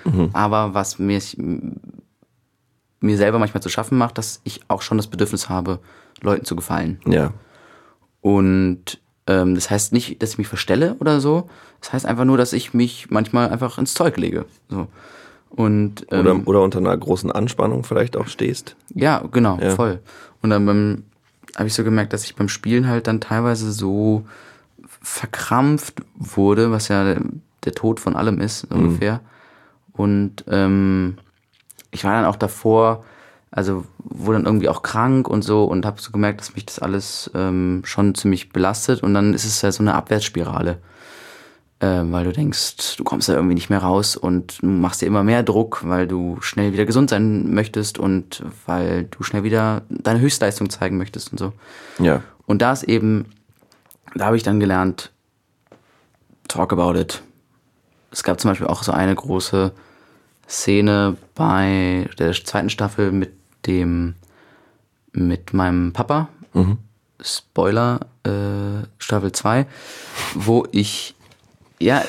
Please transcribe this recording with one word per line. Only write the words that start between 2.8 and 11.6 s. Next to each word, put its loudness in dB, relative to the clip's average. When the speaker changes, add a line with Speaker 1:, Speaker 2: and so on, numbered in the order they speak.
Speaker 2:
mir 2
selber 4
manchmal 0
zu -6
schaffen -2
macht, 0
dass -8
ich -12
auch -2
schon -2
das -2
Bedürfnis -2
habe, -2
Leuten 2
zu -6
gefallen. -4
Speaker 1:
Ja. 2
Speaker 2:
Und, 2
ähm, 4
das -2
heißt 0
nicht, -2
dass -2
ich -8
mich -4
verstelle 0
oder 2
so. 0